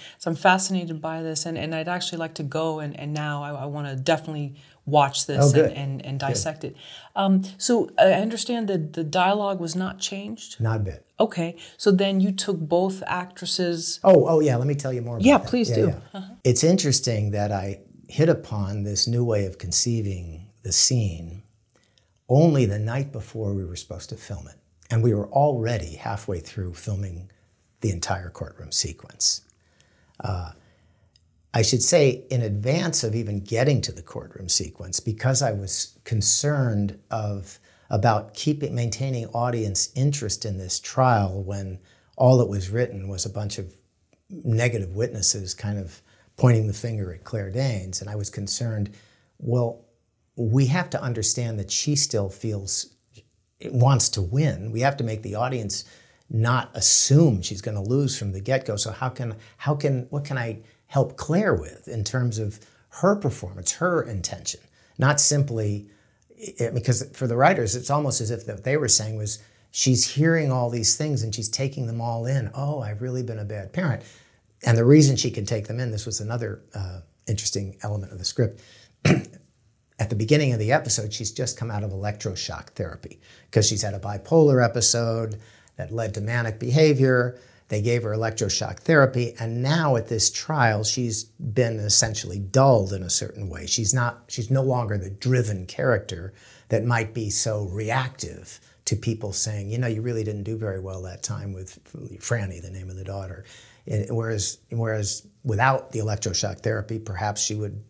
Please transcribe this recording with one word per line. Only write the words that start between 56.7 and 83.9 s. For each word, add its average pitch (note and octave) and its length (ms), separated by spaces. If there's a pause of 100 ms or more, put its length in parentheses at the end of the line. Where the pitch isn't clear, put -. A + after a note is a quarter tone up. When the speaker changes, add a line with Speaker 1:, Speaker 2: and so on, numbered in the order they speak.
Speaker 2:
assume C3+ 680
she's G2 200
gonna G#2 200
lose B2+ 360
from G2+ 140
the F#2+ 80
get-go. B2 340
So G#2+ 160
how B2+ 200
can, A#2 260 (220)
how D3 180
can, C3+ 340
what C#3+ 140
can C#3 120
I A2+ 260 (240)
help - 300
Claire F3 380
with - 320
in A2 160
terms A#2+ 380
of G#2 180 (300)
her G3 260
performance, G2 580
her F3 300
intention? - 580 (380)
Not C#3+ 220
simply, A2 680 (480)
it, - 380
because A#2+ 380
for C3 160
the A#2 80
writers, C3 400
it's - 140
almost C#3+ 300
as A2+ 120
if A2+ 160
what G#2+ 160
they C#3 120
were C#3+ 120
saying A2 280
was, G#2+ 220 (320)
she's - 340 (100)
hearing D#3+ 360
all B2 180
these A#2 280
things D3 260
and A2 120
she's A2 140
taking C3+ 380
them A#2 140
all A#2 260
in. B2+ 280
"Oh, C#3+ 260
I've G#2+ 220
really B2+ 200
been A2+ 180
a G#2 40
bad G2+ 280
parent." D#3+ 300 (640)
And A#2 140
the A#2 60
reason C#3 320
she B2 140
can G#2+ 160
take G#2+ 220
them A2+ 120
in, B2 100
this G#2+ 160
was A2 140
another, G#2+ 420 (120)
uh, F#2 260 (280)
interesting G2+ 540
element G#2 300
of F2+ 60
the F2+ 60
script. - 360 (240)
<clears throat> - 200 (920)
At G#2 120
the A2 60
beginning C3 360
of A2+ 60
the G#2+ 140
episode, A2 400
she's - 180
just - 260
come A2+ 140
out G#2 140
of G2+ 80
electroshock G2 800
therapy - 500 (320)
'cause G#2+ 140
she's G#2+ 160
had G#2 120